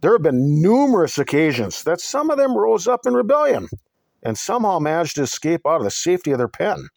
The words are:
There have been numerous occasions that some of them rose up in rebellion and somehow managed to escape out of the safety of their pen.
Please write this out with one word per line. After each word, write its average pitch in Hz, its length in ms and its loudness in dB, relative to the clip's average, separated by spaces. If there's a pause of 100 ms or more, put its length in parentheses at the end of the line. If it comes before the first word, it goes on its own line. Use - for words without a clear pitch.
There 208 120 2
have 208 100 2
been 143 360 2
numerous 214 600 2
occasions 139 640 0
that 170 180 -2
some 302 300 -2
of 285 80 0
them 262 180 2
rose 214 300 0
up 240 180 0
in 247 80 0
rebellion 247 540 0 (560)
and 113 120 -4
somehow 208 440 -2
managed 156 380 -2
to 147 40 -2
escape 156 460 -2
out 156 140 2
of - 20 -4
the 101 80 -2
safety 175 400 -2
of 131 80 0
their 123 80 0
pen. 156 500 -6